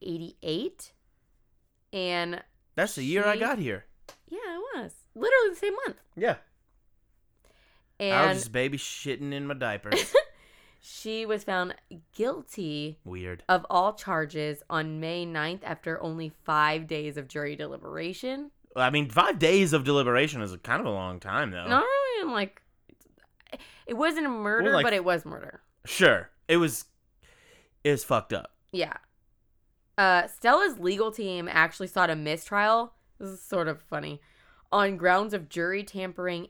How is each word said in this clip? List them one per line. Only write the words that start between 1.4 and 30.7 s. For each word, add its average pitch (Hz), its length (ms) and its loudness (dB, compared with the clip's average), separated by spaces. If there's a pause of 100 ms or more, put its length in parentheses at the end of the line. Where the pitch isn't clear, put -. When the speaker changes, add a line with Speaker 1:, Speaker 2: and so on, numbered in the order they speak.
Speaker 1:
And 175 500 -2 (320)
Speaker 2:
That's - 200 0
the 139 100 -6
year 180 220 0
I 208 80 4
Speaker 1:
she 196 60 -2
Speaker 2:
got 226 180 0
here. 110 260 -4 (440)
Speaker 1:
Yeah, 339 100 -10
it 370 240 -8 (200)
was. 180 100 -12 (220)
Literally 453 360 4
the 339 60 -10
same 403 180 -2 (120)
month. - 100 -8 (200)
Speaker 2:
Yeah. 185 200 0 (1600)
Speaker 1:
And 196 140 0
Speaker 2:
I 190 140 6
was 190 100 2
just 117 140 -8
baby 135 260 0
shitting 139 540 -8
in 143 140 -6
my 143 80 -4
diapers. 113 600 -2 (340)
Speaker 1:
<laughs> - 320 -20
she 220 460 -8
was 208 180 -2
found 180 300 -2 (400)
guilty 170 920 -4
Speaker 2:
Weird. 90 440 -8
Speaker 1:
of 185 200 4
all 185 260 2
charges 156 760 -4
on 156 300 -4
May 170 240 -4
ninth 165 400 -6
after 165 360 -6
only 160 300 -6 (140)
five 156 420 2
days 151 300 -6
of 139 100 -10
jury 147 300 -6
deliberation. 160 960 -8 (260)
Speaker 2:
Well, 127 100 2
I 127 40 4
mean, 147 200 0
five 190 280 4
days 170 340 6
of 151 120 4
deliberation 139 580 4
is 98 100 -6
a 90 60 -12
kind 123 220 -2
of 240 60 -4
a 127 40 -2
long 92 280 -4
time, 110 320 -4
though. 87 160 -8
Speaker 1:
Not 262 160 4
really. 523 400 0
I'm 320 100 -6
like, 202 300 -4 (1200)
it 240 80 -6
wasn't 302 320 0
a 269 40 -2
murder, 220 360 0
Speaker 2:
Well, 277 80 4
like, - 100 4
Speaker 1:
but 233 80 4
it 190 120 0
was 175 200 2
murder. - 360 -14 (240)
Speaker 2:
Sure. 113 460 6 (160)
It 165 120 6
was, 160 260 0 (1000)
it 147 80 2
was 139 140 0
fucked 117 280 0
up. - 200 -6 (180)
Speaker 1:
Yeah. 170 240 -4 (1000)
Uh, 185 320 6
Stella's 294 500 4